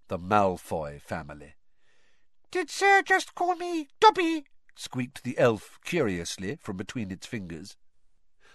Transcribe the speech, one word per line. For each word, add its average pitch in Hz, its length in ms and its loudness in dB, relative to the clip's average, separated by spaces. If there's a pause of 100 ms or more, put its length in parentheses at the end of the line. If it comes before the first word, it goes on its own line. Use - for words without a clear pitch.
the 92 120 -4
Malfoy 87 840 0
family. 73 540 -12 (960)
"Did 359 180 -4
Sir 392 320 4
just 370 320 0
call 359 220 0
me 339 320 -6 (120)
Dobby?" 330 460 4 (300)
squeaked - 480 -8
the 123 160 -6
elf 117 440 2
curiously 101 720 -2
from 98 200 -10
between 95 320 -6
its 92 160 -10
fingers. 90 500 -10 (800)